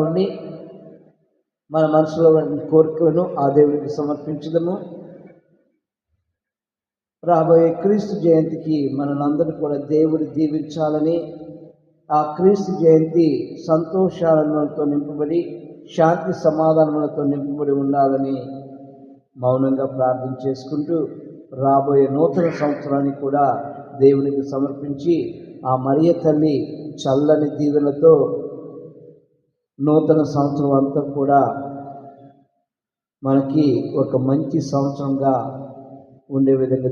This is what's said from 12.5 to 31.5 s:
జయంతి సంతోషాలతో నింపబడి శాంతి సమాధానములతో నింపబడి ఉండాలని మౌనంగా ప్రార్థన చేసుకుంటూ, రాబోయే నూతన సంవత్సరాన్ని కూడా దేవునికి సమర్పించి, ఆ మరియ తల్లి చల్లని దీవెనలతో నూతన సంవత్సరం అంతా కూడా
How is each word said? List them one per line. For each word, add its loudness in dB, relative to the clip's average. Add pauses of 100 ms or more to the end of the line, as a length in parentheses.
జయంతి 4 (420)
సంతోషాలతో 2 (100)
నింపబడి -2 (540)
శాంతి 2 (120)
సమాధానములతో 0 (100)
నింపబడి -4
ఉండాలని 0 (1080)
మౌనంగా 0 (100)
ప్రార్థన -2 (120)
చేసుకుంటూ, -4 (680)
రాబోయే 4 (100)
నూతన 2 (120)
సంవత్సరాన్ని -2 (100)
కూడా 0 (560)
దేవునికి 4 (100)
సమర్పించి, -2 (500)
ఆ -2 (140)
మరియ 4 (140)
తల్లి 2 (460)
చల్లని 2 (100)
దీవెనలతో 4 (1600)
నూతన 4 (140)
సంవత్సరం 0
అంతా 0 (160)
కూడా 4 (1800)